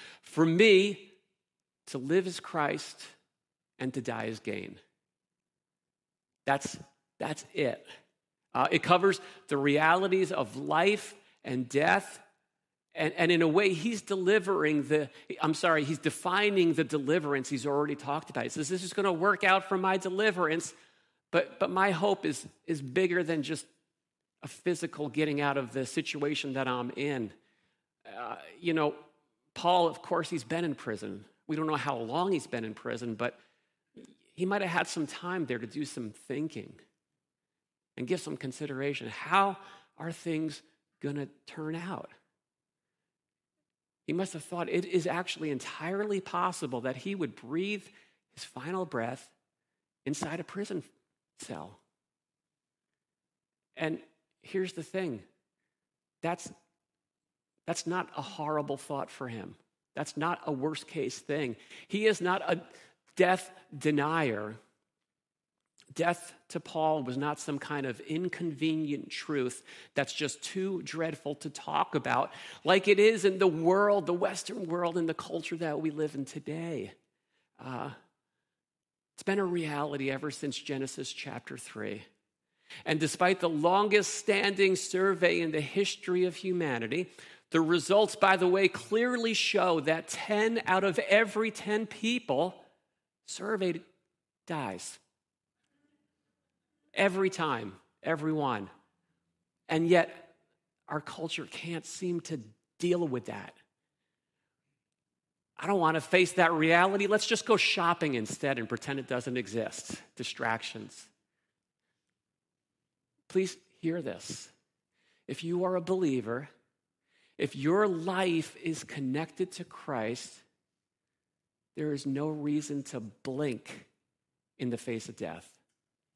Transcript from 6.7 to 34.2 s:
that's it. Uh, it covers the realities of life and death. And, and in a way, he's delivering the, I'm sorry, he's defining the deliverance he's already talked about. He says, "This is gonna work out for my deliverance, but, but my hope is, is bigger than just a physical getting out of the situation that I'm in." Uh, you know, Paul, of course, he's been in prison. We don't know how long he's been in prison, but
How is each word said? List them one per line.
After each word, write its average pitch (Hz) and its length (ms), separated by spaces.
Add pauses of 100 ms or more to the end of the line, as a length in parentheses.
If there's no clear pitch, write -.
that's - 340
it. - 320 (680)
Uh, 127 160
it 165 100
covers 180 400 (260)
the 147 100
realities 165 720
of 131 260
life 165 560 (300)
and 127 260
death. 175 500 (760)
And, 156 200
and 170 160
in 170 100
a 170 60
way, 190 240
he's 190 300
delivering 180 880
the, 151 220 (320)
I'm 156 120
sorry, 156 320
he's 147 140
defining 185 760
the 160 100
deliverance 143 640
he's 165 180
already 147 300
talked 147 340
about. 123 140
He 123 60
says, 147 180
"This 180 160
is 180 80
gonna 196 220
work 180 300
out 190 260
for 196 80
my 190 180
deliverance, 185 800 (580)
but, 165 280
but 190 100
my 190 220
hope 185 340
is, 151 200 (200)
is 156 160
bigger 175 420
than 156 200
just 151 220 (760)
a - 40
physical 165 600
getting 147 320
out 143 160
of 127 160
the 131 140
situation 147 680
that 131 140
I'm 123 300
in." 131 340 (760)
Uh, 117 300 (240)
you 170 140
know, 151 220 (580)
Paul, 175 340
of 151 140
course, 170 280
he's 151 140
been 170 220
in 147 100
prison. 101 480 (240)
We 156 80
don't 156 120
know 156 80
how 139 200
long 143 380
he's 147 140
been 117 180
in 110 80
prison, 117 420
but 117 240 (960)